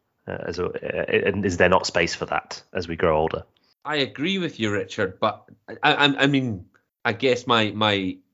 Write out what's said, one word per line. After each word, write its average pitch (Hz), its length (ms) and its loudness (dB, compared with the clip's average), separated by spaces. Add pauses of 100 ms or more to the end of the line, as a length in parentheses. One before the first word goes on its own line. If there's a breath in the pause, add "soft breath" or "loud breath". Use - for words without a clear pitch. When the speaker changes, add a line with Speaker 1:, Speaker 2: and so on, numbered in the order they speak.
(280)
Speaker 1:
uh, 92 180 -8
as 87 140 -6
a, 90 80 -2
uh, - 600 -2
and 98 160 2
is 92 100 2
there 90 140 6
not 92 180 4
space 87 260 0
for - 120 -6
that - 360 -6 (120)
as 92 140 -4
we 85 100 -6
grow 80 200 4
older? 78 280 0 (400)
Speaker 2:
I 151 120 -4
agree 143 420 -2
with 170 200 -6
you, 107 120 0
Richard, 101 500 -4
but 107 280 -2 (200)
I, - 140 -14
I, 143 400 4
I 139 40 4
mean, 127 380 -2 (400)
I 120 80 0
guess 123 340 0
my, 110 240 2
my 101 460 0 (160)